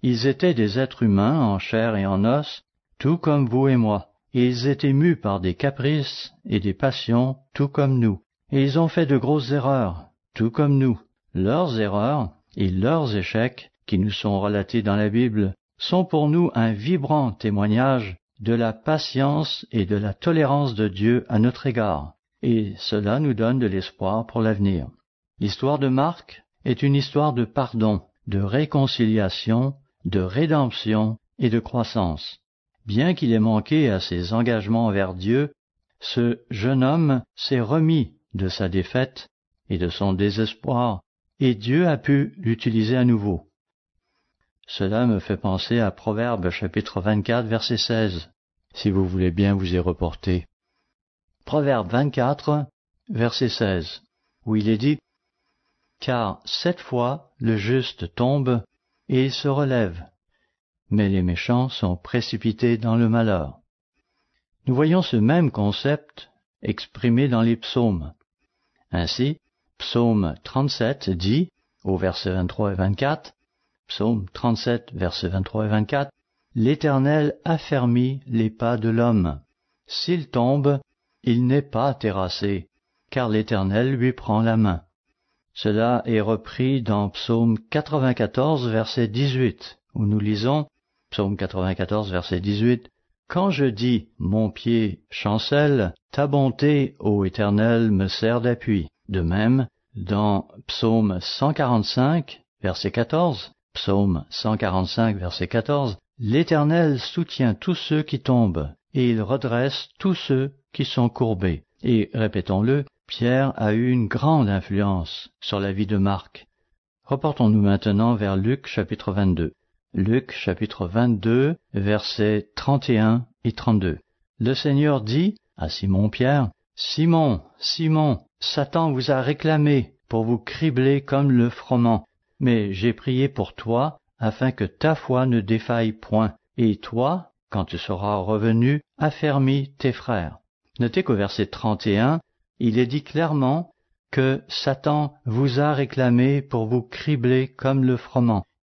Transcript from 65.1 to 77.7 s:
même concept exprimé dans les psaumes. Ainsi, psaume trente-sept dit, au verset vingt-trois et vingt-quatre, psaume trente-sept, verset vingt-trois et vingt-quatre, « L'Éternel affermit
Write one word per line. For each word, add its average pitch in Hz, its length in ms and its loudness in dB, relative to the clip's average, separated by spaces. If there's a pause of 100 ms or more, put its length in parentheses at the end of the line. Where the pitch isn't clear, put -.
même 139 340 4
concept - 800 -4 (320)
exprimé 120 640 0
dans 120 140 2
les 117 160 2
psaumes. 98 560 -2 (800)
Ainsi, 123 460 -2 (400)
psaume 107 580 0 (100)
trente-sept 135 640 -2
dit, 98 400 0 (340)
au 95 140 -2
verset 92 340 -4
vingt-trois 92 400 -2
et 95 40 -4
vingt-quatre, 101 580 -2 (540)
psaume 107 440 -2
trente-sept, 117 600 -2
verset 92 340 -4
vingt-trois 95 380 -4
et 107 40 -2
vingt-quatre, « 107 420 -2 (440)
L'Éternel 143 880 2
affermit 131 840 0